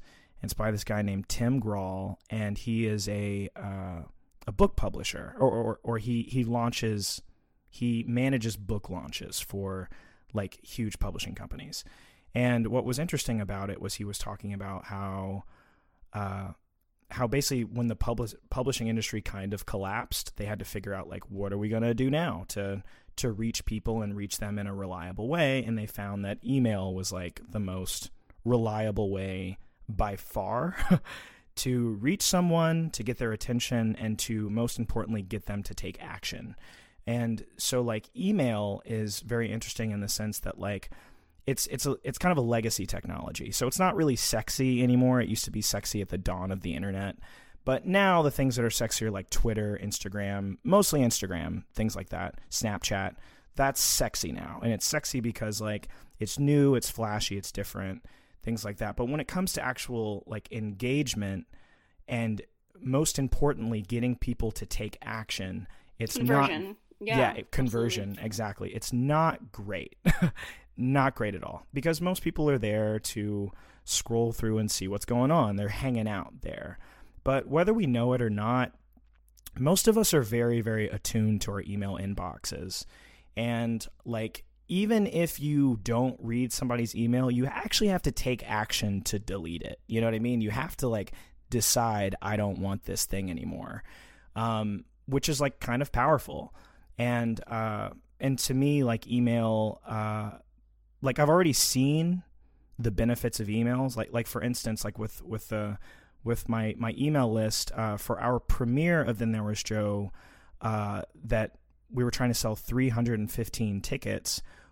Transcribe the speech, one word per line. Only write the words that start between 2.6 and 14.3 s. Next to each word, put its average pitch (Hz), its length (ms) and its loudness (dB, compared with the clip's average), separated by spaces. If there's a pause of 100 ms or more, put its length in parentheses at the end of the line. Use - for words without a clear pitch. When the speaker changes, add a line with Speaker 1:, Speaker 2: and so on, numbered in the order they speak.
Speaker 1:
is 104 220 0
a, 101 460 -2
uh, 95 480 -8 (440)
a 113 60 -6
book 98 240 6
publisher, - 640 -2
or, 131 120 6
or, 113 340 -2
or 117 140 0
he, 117 240 0
he 123 220 0
launches, 117 800 0 (460)
he 117 400 0
manages 120 480 2
book 101 340 -4
launches 90 500 -8
for, 95 480 -6 (440)
like, 101 320 -6
huge - 340 -6
publishing - 360 -2
companies. - 500 -10 (500)
And 120 340 2
what 123 160 0
was 123 140 -2
interesting 143 420 -2
about 98 300 -6
it - 100 -8
was 98 140 -6
he 104 100 -8
was 101 140 -8
talking 101 340 -6